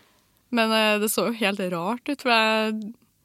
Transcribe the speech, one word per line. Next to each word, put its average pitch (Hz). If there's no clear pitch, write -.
Men, 226
eh, 214
det 214
så 233
jo -
helt 202
rart 180
ut, 285
for 254
jeg, 220